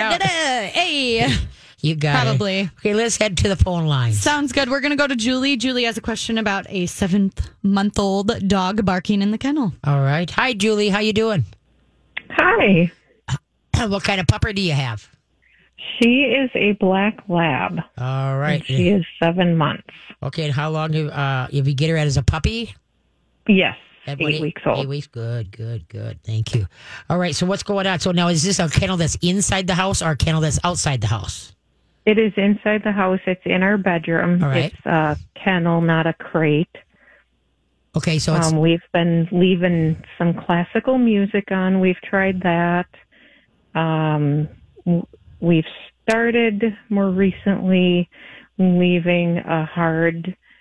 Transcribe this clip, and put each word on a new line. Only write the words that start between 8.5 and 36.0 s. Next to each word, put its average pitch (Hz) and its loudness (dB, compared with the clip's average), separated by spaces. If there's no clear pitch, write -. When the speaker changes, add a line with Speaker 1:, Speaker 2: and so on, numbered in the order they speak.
Speaker 2:
barking 190 0
in 202 0
the 220 -2
kennel. 269 -2
Speaker 1:
All 143 2
right. 147 0
Hi, 254 0
Julie. 208 0
How 196 2
you 214 0
doing? 214 0
Speaker 3:
Hi. 277 4
Speaker 1:
<clears throat> - -4
What 196 -2
kind 196 0
of 170 0
pupper 214 2
do 196 -2
you 175 0
have? 127 -4
Speaker 3:
She 240 4
is 262 0
a 208 0
black 196 0
lab. 156 0
Speaker 1:
All 135 -2
right. 147 0
Speaker 3:
And 151 -10
she 175 0
is 196 2
seven 170 2
months. 151 0
Speaker 1:
Okay, 139 -6
and 147 -2
how 151 0
long 156 -2
have, 156 -2
uh, 139 -2
have 139 0
you 147 2
get 147 0
her 165 2
at 151 0
as 135 0
a 135 0
puppy? 214 -2
Speaker 3:
Yes, 185 2
Speaker 1:
At 139 -8
Speaker 3:
eight 170 -4
Speaker 1:
what, 151 0
eight, 156 -4
Speaker 3:
weeks 156 -6
old. 107 0
Speaker 1:
eight 135 -4
weeks? 143 -8
Good, 117 -8
good, 113 -10
good. 107 -12
Thank 110 -4
you. 104 -2
All 170 0
right, 180 -2
so 180 -2
what's 185 -2
going 196 -2
on? 180 0
So 185 0
now, 175 2
is 165 2
this 185 0
a 170 0
kennel 185 0
that's 165 0
inside 190 0
the 185 0
house 190 0
or 165 0
a 143 -2
kennel 160 0
that's 156 0
outside 156 -2
the 107 -2
house? - -6
Speaker 3:
It 214 4
is 220 2
inside 208 2
the 214 0
house. 190 0
It's 185 -2
in 180 0
our 202 2
bedroom. 175 0
Speaker 1:
All 147 2
right. 131 0
Speaker 3:
It's - -20
a 156 0
kennel, 170 0
not 165 2